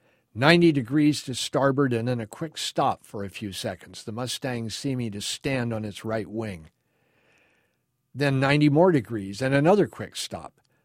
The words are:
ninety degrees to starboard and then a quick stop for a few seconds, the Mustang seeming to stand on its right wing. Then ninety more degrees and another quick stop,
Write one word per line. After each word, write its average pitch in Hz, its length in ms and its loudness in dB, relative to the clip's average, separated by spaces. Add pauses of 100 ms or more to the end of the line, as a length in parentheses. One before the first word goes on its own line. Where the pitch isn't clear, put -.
(340)
ninety 170 360 6
degrees 143 520 2
to 127 120 -8
starboard 135 600 0
and 113 120 -2
then 123 140 -2
a 110 60 -8
quick - 320 -12
stop - 460 -2
for 104 200 -10
a 98 60 -10
few 101 220 -10
seconds, 92 520 -10
the 113 80 -10
Mustang 120 560 -6
seeming 123 440 -4
to 104 80 -10
stand 123 520 -4
on 110 120 -6
its 104 200 -10
right 110 240 -4
wing. 101 400 -8 (1500)
Then 135 240 2
ninety 147 300 4
more 165 240 6
degrees 104 500 -2
and 131 120 0
another 160 320 6
quick - 280 -10
stop, - 460 -12 (240)